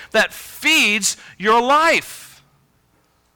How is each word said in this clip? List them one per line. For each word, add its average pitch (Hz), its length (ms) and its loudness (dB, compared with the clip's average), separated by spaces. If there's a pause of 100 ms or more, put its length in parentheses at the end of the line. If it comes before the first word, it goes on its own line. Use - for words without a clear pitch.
(120)
that 214 200 0
feeds 220 880 -2 (220)
your 220 200 2
life. 285 840 0 (920)